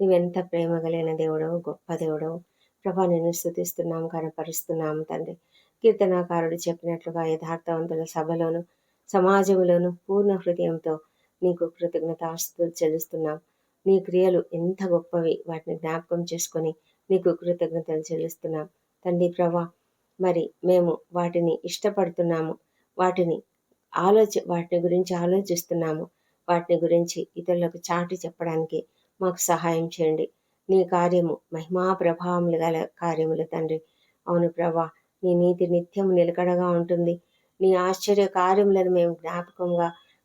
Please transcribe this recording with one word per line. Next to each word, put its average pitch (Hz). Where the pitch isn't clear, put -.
నీవెంత 175
ప్రేమ 170
కలిగిన 165
దేవుడవు, 160
గొప్ప 165
దేవుడవు. 160
ప్రభా, 185
నిన్ను 170
స్తుతిస్తున్నాం, 170
కనపరుస్తున్నాం 160
తండ్రి. 160
కీర్తనాకారుడు 175
చెప్పినట్లుగా 170
యథార్థవంతుల 165
సభలోను 165
సమాజంలోను 185
పూర్ణ 202
హృదయంతో 170
నీకు 175
కృతజ్ఞతాస్తుతులు 170
చెల్లిస్తున్నాం. 160
నీ 190
క్రియలు 180
ఎంత 180
గొప్పవి, 170
వాటిని 165
జ్ఞాపకం 165
చేసుకొని 165
నీకు 180
కృతజ్ఞతలు 165
చెల్లిస్తున్నాం 160
తండ్రి. 175
ప్రభా, 170
మరి 175
మేము 175
వాటిని 175
ఇష్టపడుతున్నాము, 170
వాటిని 180
ఆలోచి-, 208
వాటిని 175
గురించి 180
ఆలోచిస్తున్నాము, 175
వాటిని 170
గురించి 170
ఇతరులకు 175
చాటి 175
చెప్పడానికి 160
మాకు 180
సహాయం 165
చేయండి. 165
నీ 190
కార్యము 175
మహిమా 180
ప్రభావములు 175
గల 165
కార్యములు 160
తండ్రి. 160
అవును 175
ప్రభా, 165
నీ 180
నీతి 175
నిత్యం 175
నిలకడగా 180
ఉంటుంది. 170
నీ 190
ఆశ్చర్య 190
కార్యములను 190
మేము 175
జ్ఞాపకంగా, 175